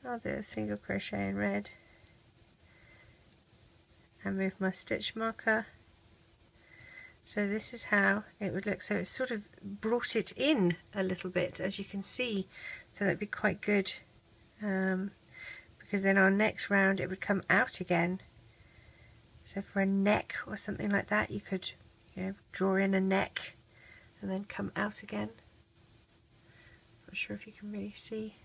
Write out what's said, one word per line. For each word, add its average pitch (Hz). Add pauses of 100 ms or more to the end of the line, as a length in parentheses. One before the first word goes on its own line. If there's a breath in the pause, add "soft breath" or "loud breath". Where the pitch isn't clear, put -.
I'll 240
do 226
a -
single 214
crochet 202
in 196
red 202 (2500 loud breath)
and 196
move 190
my 190
stitch -
marker. 220 (1600 loud breath)
So 208
this 214
is 233
how 202 (160)
it 196
would 196
look. 202
So -
it's 185
sort 254
of 208 (180)
brought 220
it 214
in 220 (180)
a 196
little 185
bit, -
as 196
you 202
can 196
see. 220 (420 loud breath)
So -
that'd 190
be 208
quite 196
good, 202 (720)
um, 190 (640 loud breath)
because 196
then 196
our 190
next 208
round 196
it -
would 185
come 196
out 208
again. 180 (1200 loud breath)
So -
for 196
a 196
neck 196 (120)
or 208
something 208
like 196
that, 214
you 202
could, - (420)
you 185
know, 190 (200)
draw 190
in 196
a 190
neck - (640 loud breath)
and 202
then 190
come 196
out 208
again. 208 (1800 loud breath)
Not 196
sure -
if 202
you 208
can 208
really 208
see 220